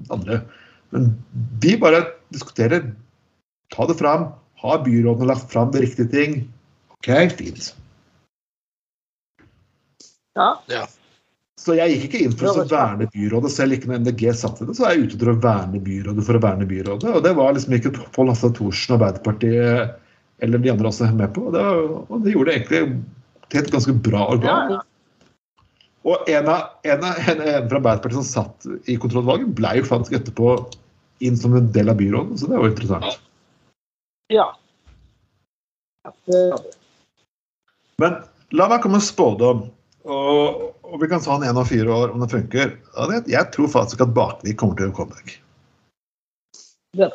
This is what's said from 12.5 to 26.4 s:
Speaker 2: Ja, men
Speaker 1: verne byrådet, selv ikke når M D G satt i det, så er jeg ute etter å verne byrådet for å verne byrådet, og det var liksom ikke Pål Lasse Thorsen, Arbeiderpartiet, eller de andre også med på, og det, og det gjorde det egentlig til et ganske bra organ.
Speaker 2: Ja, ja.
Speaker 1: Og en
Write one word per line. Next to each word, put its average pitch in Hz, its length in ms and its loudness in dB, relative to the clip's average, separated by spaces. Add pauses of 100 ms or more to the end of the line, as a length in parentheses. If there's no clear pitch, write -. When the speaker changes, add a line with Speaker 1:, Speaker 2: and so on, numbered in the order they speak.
Speaker 2:
Ja, 180 100 0
men 127 100 -4
Speaker 1:
verne 110 400 0
byrådet, 113 400 -2
selv 135 240 0
ikke 127 140 -8
når 123 100 -2
M 117 60 0
D 123 100 0
G 113 160 2
satt 117 300 -6
i 120 60 -8
det, - 100 -10
så 254 100 2
er 180 60 4
jeg 151 100 4
ute - 140 -6
etter 120 140 2
å 113 100 2
verne 98 420 0
byrådet 98 400 -4
for 113 140 2
å - 20 4
verne 98 280 0
byrådet, 98 440 -4
og 156 120 2
det 180 120 4
var 139 160 4
liksom 131 240 0
ikke 117 160 0 (240)
Pål 131 160 4
Lasse 120 240 2
Thorsen, 101 400 -2
Arbeiderpartiet, 113 1000 0 (420)
eller 120 220 0
de 127 100 2
andre 110 160 0
også 113 240 0
med 104 240 0
på, 240 140 -4
og - 60 -2
det, 202 80 0 (440)
og 226 160 -4
det 202 80 0
gjorde 139 160 2
det 160 80 0
egentlig 131 480 -2 (480)
til 143 80 2
et 143 140 -4
ganske 131 200 0 (120)
bra 104 160 2 (100)
organ. 120 400 0
Speaker 2:
Ja, 381 60 -4
ja. - 560 -20 (760)
Speaker 1:
Og - 240 0
en 294 160 2